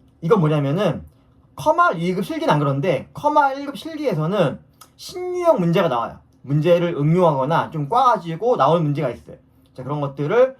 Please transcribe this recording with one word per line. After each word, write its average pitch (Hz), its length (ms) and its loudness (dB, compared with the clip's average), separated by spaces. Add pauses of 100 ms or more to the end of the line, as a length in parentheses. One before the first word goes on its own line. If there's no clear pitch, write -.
(220)
이건 196 180 4
뭐냐면은 151 640 0 (520)
커마 339 360 2
이 175 220 -4
급 196 100 -4
실기는 311 300 -2
안 147 60 2
그런데 139 540 -2
커마 294 380 2
일 277 140 -8
급 277 120 -10
실기에서는 190 840 -2 (340)
신유형 359 640 -2
문제가 170 300 2
나와요. 117 300 -4 (220)
문제를 170 540 2
응용하거나 147 760 2
좀 147 200 -6
꽈가지고 226 680 0
나오는 151 260 2
문제가 147 280 -2
있어요. - 260 -12 (380)
자, 131 100 -16
그런 143 160 -6
것들을, 151 600 2